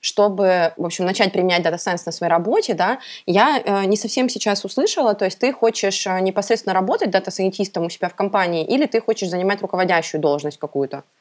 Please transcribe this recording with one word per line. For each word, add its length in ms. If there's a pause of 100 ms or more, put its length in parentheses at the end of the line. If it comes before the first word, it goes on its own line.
чтобы, 800
в 80
общем, 180
начать 260
применять 320
Data 140
Science 300
на 60
своей 180
работе, 420
да? 280 (260)
Я, 360
э, 220
не 140
совсем 320
сейчас 340
услышала, 480
то 140
есть 120
ты 140
хочешь, 540
э, 140
непосредственно 520
работать 380
дата-сайентистом 720
у 60
себя 180
в 60
компании, 500
или 220
ты 160
хочешь 260
занимать 320
руководящую 640
должность 360
какую-то? 440 (180)